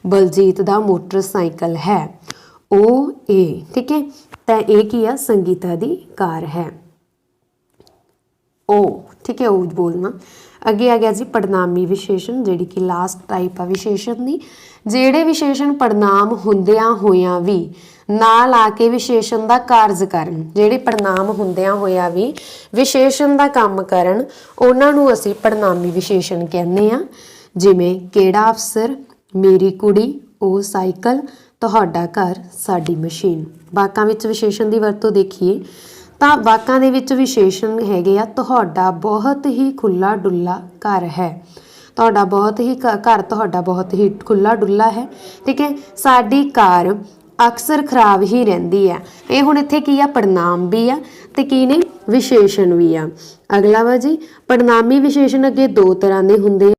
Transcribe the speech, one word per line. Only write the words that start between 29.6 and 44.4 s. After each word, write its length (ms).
ਕੁੜੀ, 500
ਉਹ 200
ਸਾਈਕਲ, 580
ਤੁਹਾਡਾ 460
ਘਰ, 280
ਸਾਡੀ 300
ਮਸ਼ੀਨ। 480
ਵਾਕਾਂ 320
ਵਿੱਚ 200
ਵਿਸ਼ੇਸ਼ਣ 440
ਦੀ 80
ਵਰਤੋਂ 320
ਦੇਖੀਏ 500
ਤਾਂ 160
ਵਾਕਾਂ 440
ਦੇ 100
ਵਿੱਚ 220
ਵਿਸ਼ੇਸ਼ਣ 720
ਹੈਗੇ 340
ਆ, 60
ਤੁਹਾਡਾ 680
ਬਹੁਤ 560
ਹੀ 260
ਖੁੱਲ੍ਹਾ 440
ਡੁੱਲਾ 460
ਘਰ 280
ਹੈ, 420
ਤੁਹਾਡਾ 280
ਬਹੁਤ 360
ਹੀ 140
ਘ-, 220
ਘਰ 260
ਤੁਹਾਡਾ 380
ਬਹੁਤ 340
ਹੀ 200
ਖੁੱਲ੍ਹਾ 280